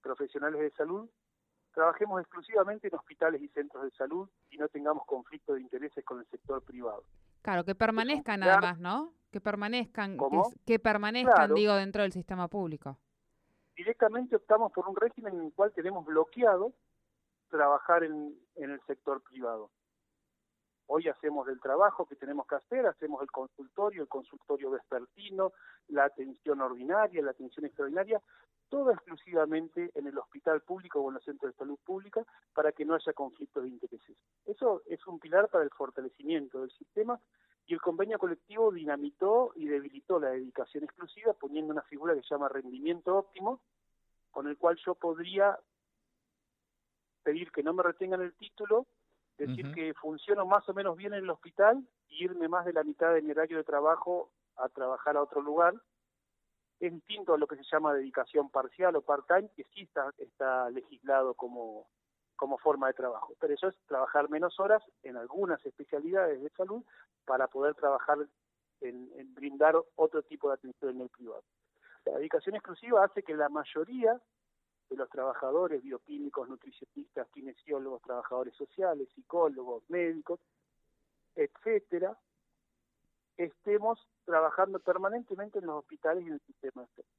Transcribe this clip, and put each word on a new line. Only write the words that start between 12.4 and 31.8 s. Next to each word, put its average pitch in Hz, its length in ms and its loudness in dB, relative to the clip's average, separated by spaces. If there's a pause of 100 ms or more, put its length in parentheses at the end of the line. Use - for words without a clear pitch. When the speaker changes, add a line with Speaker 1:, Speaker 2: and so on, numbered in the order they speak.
Speaker 2:
público. 160 520 -6 (760)
Speaker 1:
Directamente 226 600 0
optamos 214 360 4
por 185 160 -4
un 196 80 -6
régimen 220 380 -2
en 170 120 -4
el 151 80 -10
cual 202 200 4
tenemos 175 320 -4
bloqueado 214 680 4 (760)
trabajar 151 540 4
en, 151 340 -6 (180)
en 143 140 -8
el 143 160 -10
sector 139 380 -6
privado. 117 480 -8 (1120)
Hoy 160 220 0
hacemos 143 400 -4
el 131 120 -8
trabajo 170 460 2
que 143 100 -16
tenemos 139 300 -8
que 147 100 -4
hacer, 240 300 -2
hacemos 151 380 -2
el 139 80 -12
consultorio, 147 720 -6
el - 40 -10
consultorio 139 600 -6
vespertino, 190 840 -4 (340)
la 143 180 4
atención 139 560 -2
ordinaria, 156 640 0
la 135 80 -2
atención 131 340 -10
extraordinaria, 180 560 -2 (480)
todo 269 220 2
exclusivamente 165 1000 -2
en 143 140 -6
el 139 100 -6
hospital 156 440 -2
público 180 380 -6
o 135 100 -2
en 135 60 -8
los 131 80 -10
centros 139 300 -8
de - 40 -20
salud 143 280 -8